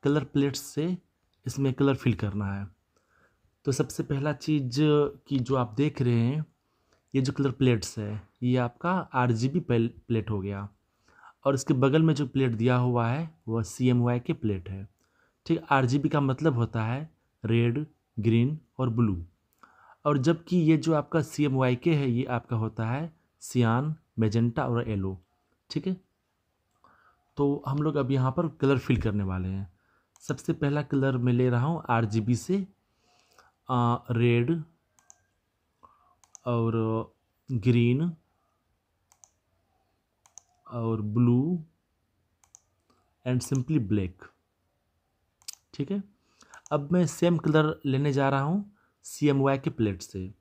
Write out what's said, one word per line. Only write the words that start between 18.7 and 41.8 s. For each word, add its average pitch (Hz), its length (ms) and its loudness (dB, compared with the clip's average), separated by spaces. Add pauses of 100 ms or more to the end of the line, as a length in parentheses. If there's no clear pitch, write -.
और 127 100 0
ब्लू, 107 360 0 (800)
और 147 120 2
जबकि 165 400 0
ये 160 200 4
जो 160 160 0
आपका 151 280 0
सीएमवाई 131 540 0
के 160 200 0
है, 139 160 0
ये 120 140 0
आपका 123 300 -4
होता 110 340 -4
है 151 240 -6 (260)
सियान, 127 560 0 (240)
मैजेंटा 117 480 0
और 120 220 -2
येलो, 95 320 -4 (500)
ठीक 156 160 -4
है। 185 140 -6 (1400)
तो 143 300 0
हम 139 140 -2
लोग 147 140 -2
अब 135 160 -2
यहाँ 131 200 0
पर 165 160 -2
कलर 139 300 0
फिल 123 240 0
करने 104 220 -2
वाले 92 240 -4
हैं। 95 280 -8 (460)
सबसे 151 320 -6
पहला 147 280 -2
कलर 135 360 0
मैं 123 160 2
ले 123 160 2
रहा 120 160 0
हूँ 165 240 -4
आरजीबी 113 460 0
से, 185 320 -4 (1000)
आ, 120 280 2 (140)
रेड 120 520 2 (1800)
और 117 300 0 (760)
ग्रीन 123 640 2 (2500)
और 113 340 -4
blue 120 560 2 (1700)